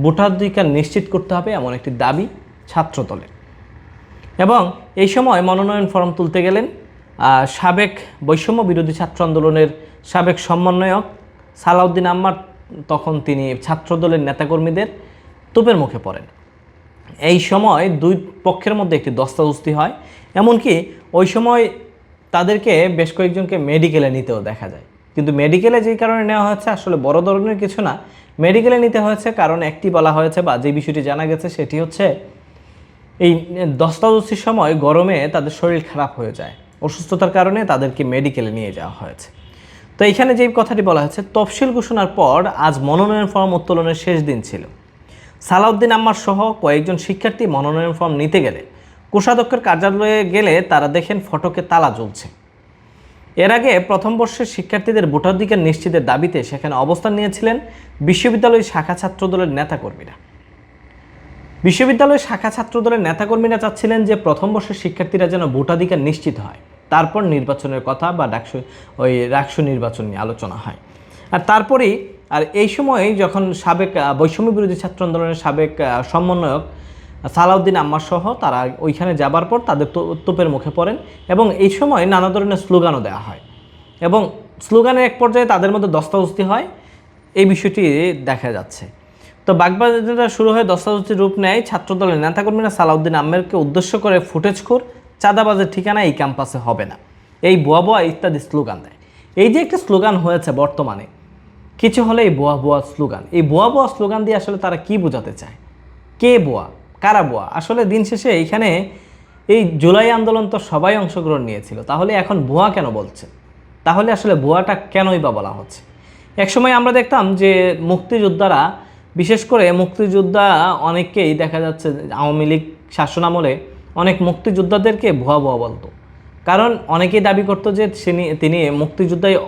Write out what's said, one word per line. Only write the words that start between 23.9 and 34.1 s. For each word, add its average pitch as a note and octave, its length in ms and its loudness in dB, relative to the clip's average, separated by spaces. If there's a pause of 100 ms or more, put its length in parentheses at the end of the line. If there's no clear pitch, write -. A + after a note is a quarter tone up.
নিতেও B2+ 320 -4
দেখা G#2+ 280 -8
যায়। D2+ 120 -18 (340)
কিন্তু D3+ 180 0
মেডিকেলে F3+ 480 4
যেই A3 160 0
কারণে A3+ 260 0
নেওয়া G#3 280 0
হচ্ছে, G#3 180 -4
আসলে F#3+ 260 -2
বড় C#3+ 260 2
ধরনের G3 360 0
কিছু G3 240 -4
না, D#3+ 160 -2 (420)
মেডিকেলে A3+ 400 4
নিতে A#3 200 2
হয়েছে G#3 320 -2
কারণ E3+ 320 0
একটি D#3 260 -4
বলা D#3+ 220 4
হয়েছে D#3+ 300 0
বা C#3+ 160 0
যে C#3+ 140 -2
বিষয়টি D3 300 -4
জানা C#3+ 240 -4
গেছে D#3+ 240 -4
সেটি D3+ 300 -6
হচ্ছে D#3+ 360 -2 (1040)
এই E3+ 260 4 (320)
ধস্তাধস্তির G#3+ 600 0